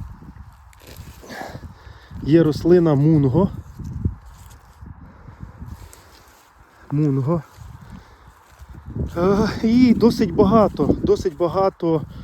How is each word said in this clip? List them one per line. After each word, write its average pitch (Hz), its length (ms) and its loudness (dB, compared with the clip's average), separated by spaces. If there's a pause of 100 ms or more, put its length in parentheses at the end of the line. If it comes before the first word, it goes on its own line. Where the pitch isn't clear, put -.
(2250)
є 160 200 4
рослина 160 520 2
мунго. 147 540 2 (3500)
Мунго. 143 500 0 (1800)
Е, 190 200 0 (260)
і 233 300 4
досить 220 400 2
багато, 202 680 4
досить 185 340 0
багато, 170 640 0 (220)